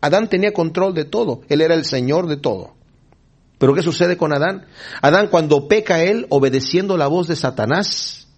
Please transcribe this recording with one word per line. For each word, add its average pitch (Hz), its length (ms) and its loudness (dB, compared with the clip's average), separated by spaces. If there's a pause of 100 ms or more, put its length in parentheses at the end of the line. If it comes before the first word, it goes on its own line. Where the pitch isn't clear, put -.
Adán 190 280 0
tenía 196 220 0
control 185 420 -2
de 156 120 -4
todo, 156 420 -4
él 147 140 2
era 160 120 4
el 160 120 0
señor 139 420 -2
de 151 100 -4
todo. 110 380 -6 (840)
Pero 139 160 4
¿qué 170 80 0
sucede 175 360 0
con 160 160 0
Adán? 180 320 -2 (360)
Adán, 180 280 4
cuando 147 400 2
peca 202 340 2
él, 214 260 0
obedeciendo 143 680 0
la 143 100 0
voz 170 200 -2
de 170 80 -2
Satanás 135 920 -4 (100)